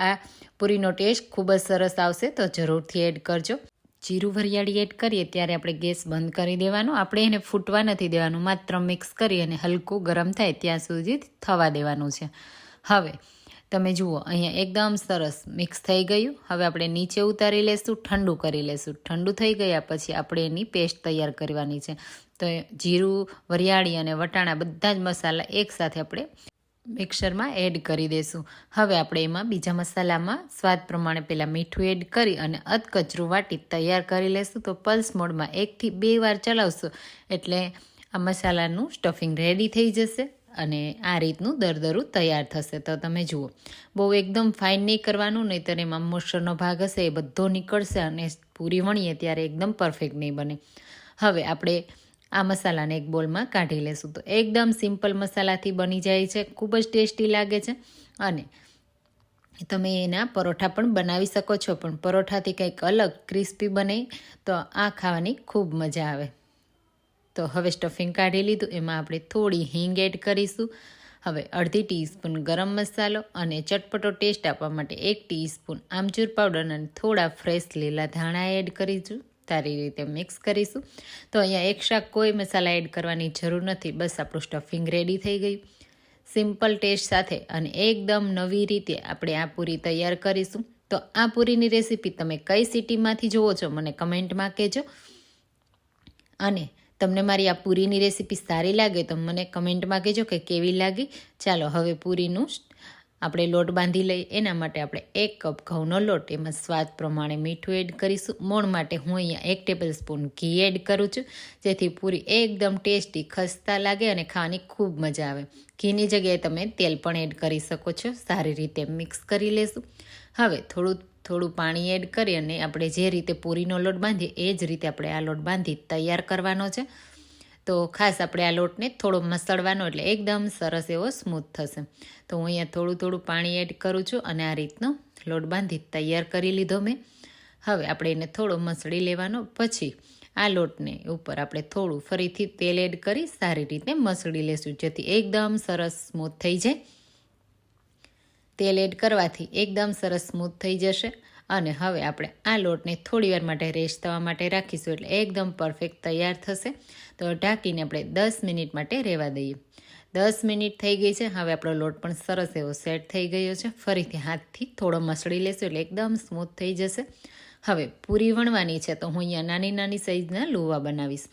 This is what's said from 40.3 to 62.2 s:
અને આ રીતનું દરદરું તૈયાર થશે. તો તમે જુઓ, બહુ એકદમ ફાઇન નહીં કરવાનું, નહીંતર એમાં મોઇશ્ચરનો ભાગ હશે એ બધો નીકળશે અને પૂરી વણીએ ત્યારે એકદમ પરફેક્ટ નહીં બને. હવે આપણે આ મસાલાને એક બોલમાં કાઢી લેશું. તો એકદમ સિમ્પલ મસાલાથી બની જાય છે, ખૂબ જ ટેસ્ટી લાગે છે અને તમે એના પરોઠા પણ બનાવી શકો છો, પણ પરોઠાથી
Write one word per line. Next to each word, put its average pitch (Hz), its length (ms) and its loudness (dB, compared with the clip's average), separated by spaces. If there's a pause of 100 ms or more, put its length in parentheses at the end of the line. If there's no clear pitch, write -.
અને 151 180 0 (300)
આ 175 140 2
રીતનું 190 380 0
દરદરું 165 520 0
તૈયાર 156 380 4
થશે. 156 340 -6
તો 160 60 -2 (100)
તમે 170 280 -2
જુઓ, 143 160 -4 (500)
બહુ 202 100 4 (140)
એકદમ 202 280 2 (120)
ફાઇન 196 280 4
નહીં 214 180 2
કરવાનું, 208 440 0
નહીંતર 170 340 -2
એમાં 165 280 -2
મોઇશ્ચરનો 175 500 -2
ભાગ 175 260 0
હશે 190 200 -2
એ 151 80 0
બધો 156 280 -2 (120)
નીકળશે 196 520 0
અને 165 180 -4 (300)
પૂરી 170 300 0
વણીએ 196 360 0
ત્યારે 160 260 0
એકદમ 175 320 -2
પરફેક્ટ 151 420 0
નહીં 143 160 -2
બને. 147 180 -4 (640)
હવે 180 300 4
આપણે 170 240 0 (640)
આ 196 100 4
મસાલાને 165 520 0
એક 147 140 -6
બોલમાં 165 400 0
કાઢી 156 320 0
લેશું. 151 300 -8
તો - 40 -10 (180)
એકદમ 226 420 4
સિમ્પલ 202 420 2
મસાલાથી 190 560 0
બની 185 300 0
જાય 190 260 4
છે, 208 80 0 (140)
ખૂબ 220 240 -2
જ 220 80 4
ટેસ્ટી 220 480 4
લાગે 208 300 2
છે 233 60 -2 (540)
અને 160 180 -2 (1300)
તમે 190 320 0
એના 180 320 0
પરોઠા 180 400 0
પણ 226 240 2
બનાવી 180 380 2
શકો 202 180 2 (100)
છો, 170 160 0
પણ 160 240 -6
પરોઠાથી 190 560 2